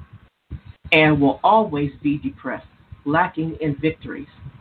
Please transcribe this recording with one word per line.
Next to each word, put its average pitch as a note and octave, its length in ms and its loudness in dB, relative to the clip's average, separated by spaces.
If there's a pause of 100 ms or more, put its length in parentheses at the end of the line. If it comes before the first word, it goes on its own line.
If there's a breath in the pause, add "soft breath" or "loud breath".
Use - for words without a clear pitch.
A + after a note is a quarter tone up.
(920)
and D3+ 300 6
will C3+ 220 2
always E3+ 480 2 (100)
be D3 160 0
depressed, C3 480 -8 (400)
lacking D#3+ 560 0
in D3 140 -2
victories. D3+ 520 -4 (340)